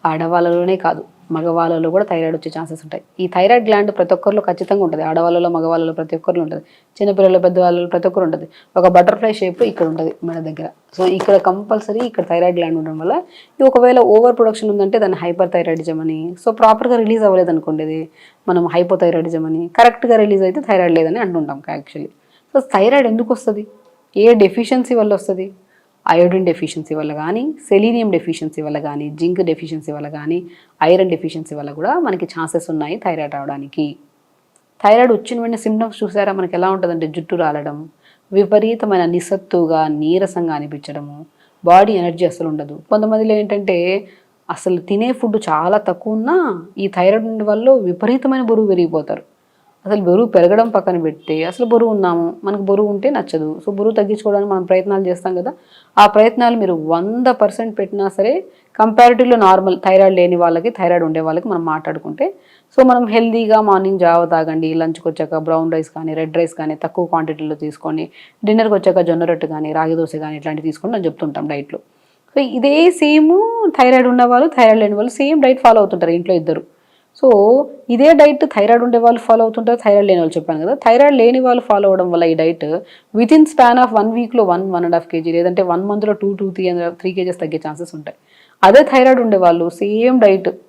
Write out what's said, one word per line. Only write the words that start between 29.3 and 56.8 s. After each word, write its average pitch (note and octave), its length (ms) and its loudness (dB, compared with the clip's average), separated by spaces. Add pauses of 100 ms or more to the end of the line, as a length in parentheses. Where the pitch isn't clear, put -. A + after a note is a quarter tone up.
డెఫిషియన్సీ D#3 460 -8
వల్ల D3 200 -12
కానీ, D3+ 220 -6 (500)
ఐరన్ F#3 240 4
డెఫిషియన్సీ D#3+ 460 -8
వల్ల C#3+ 180 -12
కూడా F#3 160 -4 (140)
మనకి F3 260 -6
ఛాన్సెస్ E3 400 -6
ఉన్నాయి D#3 320 -6
థైరాయిడ్ D3+ 320 -6
రావడానికి. C#3 500 -8 (1000)
థైరాయిడ్ A#3 320 4
వచ్చిన A3+ 280 -8
వెంటనే A3+ 220 -6
సిమ్టమ్స్ A3 360 -4
చూసారా G3 380 -4
మనకి F3+ 200 -6
ఎలా F#3 160 0
ఉంటుందంటే, E3+ 380 -4
జుట్టు E3+ 300 -6
రాలడం, D3 340 -6 (600)
విపరీతమైన G#3 680 0 (100)
నిస్సత్తుగా, F3 640 -2 (200)
నీరసంగా F3 580 -2
అనిపించడము, D3 580 -14 (520)
బాడీ G3+ 320 6
ఎనర్జీ F3 300 -2
అసలు E3 200 -8
ఉండదు. D3 240 -10 (160)
కొంతమందిలో A3 480 0
ఏంటంటే G3+ 400 -2 (680)
అసలు F3 320 -4 (120)
తినే A3+ 180 -2 (100)
ఫుడ్ G#3+ 200 -2 (100)
చాలా F3 300 0 (100)
తక్కువ G#3+ 300 -6
ఉన్నా D4+ 180 0 (460)
ఈ G3 120 -4
థైరాయిడ్ A3 560 0
వల్ల A#3+ 380 2
విపరీతమైన B3+ 540 -2 (100)
బరువు G#3+ 180 0
పెరిగిపోతారు. D#3+ 520 -2 (600)
అసలు G#3 220 -2
బరువు F#3 260 2
పెరగడం G3 400 4
పక్కన F#3 300 0
పెడితే D#3 320 -6 (120)
అసలు A#3+ 220 -6
బరువు A#3 240 2
ఉన్నాము, F3 320 -2 (200)
మనకు G3 220 -6
బరువు G3+ 240 0
ఉంటే G3+ 220 -2
నచ్చదు. D#3 340 -6 (140)
So - 60 -6 (100)
బరువు A3 200 -2
తగ్గించుకోవడానికి G3+ 540 -2
మనం F#3 160 -4
ప్రయత్నాలు F#3+ 400 0
చేస్తాం F3+ 300 -6
కదా, G3+ 140 -6 (500)
ఆ - 20 10 (120)
ప్రయత్నాలు A#3 440 2
మీరు F#3 140 0 (180)